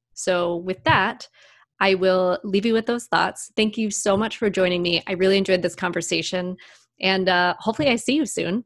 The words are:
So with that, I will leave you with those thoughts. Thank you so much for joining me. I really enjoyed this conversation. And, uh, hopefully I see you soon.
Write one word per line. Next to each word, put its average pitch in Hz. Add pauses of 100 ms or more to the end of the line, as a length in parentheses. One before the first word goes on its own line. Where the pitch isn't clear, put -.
(140)
So 175
with 185
that, 214 (540)
I 196
will 185
leave 196
you 226
with 226
those 233
thoughts. -
Thank 214
you 214
so 196
much 214
for 214
joining 180
me. 170
I 196
really 190
enjoyed 190
this 170
conversation. 180 (460)
And, 190
uh, 180
hopefully 269
I 240
see 254
you 302
soon. 196